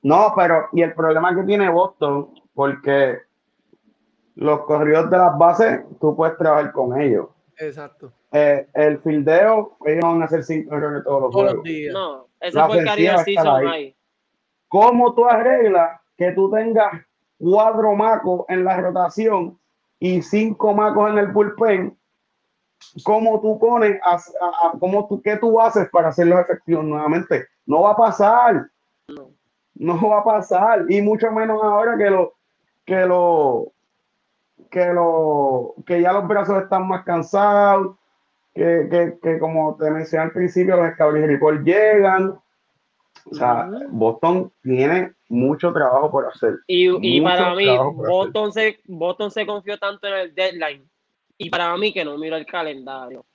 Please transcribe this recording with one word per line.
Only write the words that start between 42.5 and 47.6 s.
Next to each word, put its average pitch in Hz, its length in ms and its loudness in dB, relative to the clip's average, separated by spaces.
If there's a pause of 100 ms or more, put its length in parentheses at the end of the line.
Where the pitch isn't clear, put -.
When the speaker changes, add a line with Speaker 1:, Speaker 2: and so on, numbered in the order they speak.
Speaker 1:
O 156 60 -16
sea, 123 340 -2
Speaker 3:
Ujú. 254 200 -12
Speaker 1:
Boston 180 640 -2 (120)
tiene 143 500 0 (160)
mucho 139 440 -2
trabajo 143 360 0
por 135 180 -2
hacer. 113 400 -4
Speaker 3:
Y, 180 200 2
y 180 340 0
Speaker 1:
Mucho 180 140 2
Speaker 3:
para 180 200 0
mí, 202 100 0